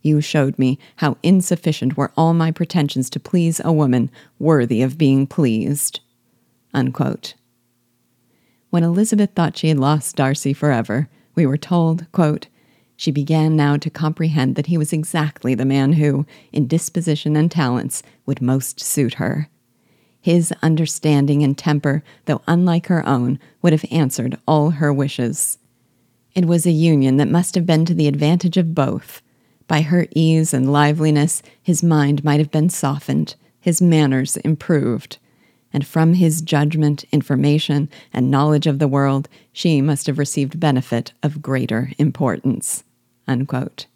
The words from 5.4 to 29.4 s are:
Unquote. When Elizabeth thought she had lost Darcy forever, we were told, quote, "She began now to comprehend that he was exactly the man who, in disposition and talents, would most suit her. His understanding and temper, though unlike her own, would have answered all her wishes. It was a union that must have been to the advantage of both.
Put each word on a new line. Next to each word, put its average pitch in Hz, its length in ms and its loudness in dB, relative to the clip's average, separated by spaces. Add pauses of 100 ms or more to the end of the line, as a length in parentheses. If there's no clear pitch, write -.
Unquote. 131 640 -4 (1400)
When 170 140 2
Elizabeth 202 500 2
thought 170 240 -2
she 160 120 0
had 147 100 2
lost 143 340 0
Darcy 139 380 0
forever, 131 560 -2 (260)
we 170 100 2
were 139 140 0
told, 165 540 0
quote, 156 340 0 (480)
"She - 160 -6
began 156 460 0
now 147 200 2
to 147 140 -4
comprehend 156 640 -2
that 143 120 -4
he 170 120 0
was 151 140 -2
exactly 151 640 -4
the 120 80 -4
man 135 300 2
who, 147 320 0 (260)
in 147 160 -2
disposition 160 680 -2
and 156 160 2
talents, 127 540 -4 (200)
would 139 160 -4
most 131 380 -2
suit - 360 -2
her. - 340 -4 (760)
His 170 380 2
understanding 151 800 0
and 139 160 0
temper, 147 460 -2 (220)
though 151 200 -2
unlike 170 400 2
her 175 180 0
own, 127 360 -2 (200)
would 175 120 2
have 156 180 0
answered 131 560 -2
all 151 240 2
her 147 220 0
wishes. 135 680 -4 (720)
It 185 120 2
was 165 200 2
a 180 60 2
union 151 460 4
that 143 120 2
must 180 280 0
have 175 100 0
been 160 200 2
to 170 80 0
the 160 120 2
advantage 151 500 0
of 165 160 0
both. - 480 -4 (460)